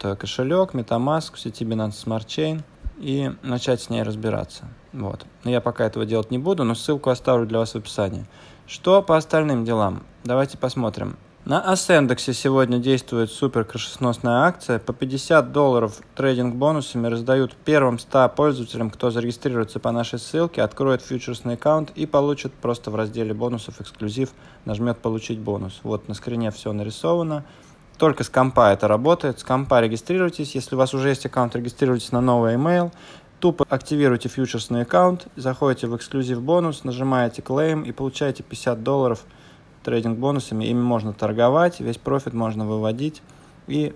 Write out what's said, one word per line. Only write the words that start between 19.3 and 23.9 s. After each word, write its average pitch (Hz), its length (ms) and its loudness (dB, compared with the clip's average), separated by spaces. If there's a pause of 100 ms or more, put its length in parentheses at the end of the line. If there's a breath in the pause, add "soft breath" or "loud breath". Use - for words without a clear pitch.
по 120 120 -2
нашей 117 260 -2
ссылке, 160 460 0
откроет 131 400 0
фьючерсный 120 500 -6
аккаунт 151 400 0
и 151 140 -4
получит 143 440 0
просто - 380 -4
в 107 60 -4
разделе 110 400 -2
бонусов 117 440 -6
эксклюзив, 110 520 -6 (340 loud breath)